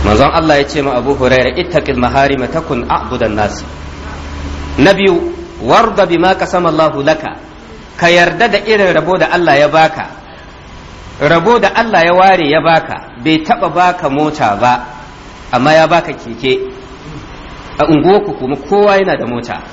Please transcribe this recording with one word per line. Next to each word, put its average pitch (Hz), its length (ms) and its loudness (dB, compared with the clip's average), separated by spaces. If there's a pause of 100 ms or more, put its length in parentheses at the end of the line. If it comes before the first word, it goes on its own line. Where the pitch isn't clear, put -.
Manzon 117 300 4
Allah 160 240 2
ya 139 80 2
ce 147 160 -4
ma 139 160 0
Abu 135 160 0
Huraira, 127 400 2
"Ittaqil 143 440 -2
maharima 131 500 0
takun 131 420 -4
a'budan 120 440 -2
nas." 104 280 -4 (1160)
Na 170 160 6
biyu, 196 400 0 (280)
"Warda 190 440 2
bima 175 280 2
qasama 180 400 -2
Allahu 147 280 0
laka." 143 360 -2 (580)
Ka 170 120 0
yarda 175 400 4
da 202 180 0
irin 202 280 4
rabo 170 240 0
da 156 120 2
Allah 170 280 2
ya 147 100 4
baka. 151 380 2 (1120)
Rabo 165 400 2
da 190 140 2
Allah 214 280 2
ya 175 120 4
ware 185 340 4
ya 151 160 2
baka, - 580 0
bai 156 240 0
taɓa 190 280 0
baka 175 360 0
mota 139 480 0
ba, 123 280 2 (680)
amma 131 200 2
ya 160 140 6
baka 160 260 0
keke. 127 600 -4 (1040)
A 147 80 2
unguwarku 180 520 2
kuma 127 180 -4
kowa 202 420 2
yana 185 180 0
da - 100 -6
mota. 117 360 -8 (100)